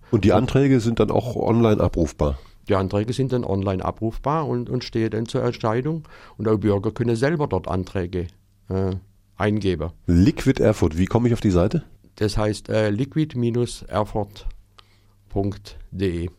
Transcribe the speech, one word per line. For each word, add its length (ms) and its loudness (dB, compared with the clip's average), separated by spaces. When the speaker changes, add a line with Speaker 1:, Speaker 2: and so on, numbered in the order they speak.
Speaker 1:
Und 100 4
die 80 6
Speaker 2:
Und 60 6
Speaker 1:
Anträge 420 4
sind 220 0
dann 100 2
auch 240 -2
online 460 4
abrufbar? 580 0
Speaker 2:
Die 80 2
Anträge 360 0
sind 200 -2
dann 120 -2
online 400 -2
abrufbar 640 -4
und, 240 -4
und 140 -4
stehen 260 -2
dann 160 -4
zur 160 -4
Entscheidung. 640 -2
Und 80 -2
auch 120 2
Bürger 340 0
können 240 0
selber 320 0
dort 180 -2
Anträge, 600 -4
äh, 260 -2
eingeben. 540 0
Speaker 1:
Liquid 560 4
Erfurt, 340 2
wie 100 2
komme 200 2
ich 80 2
auf 60 -4
die 100 2
Seite? 320 2
Speaker 2:
Das 240 -2
heißt, 300 -4
äh, 220 0
liquid 460 -4
erfurt 580 -4
punkt 480 -4
de. 480 -4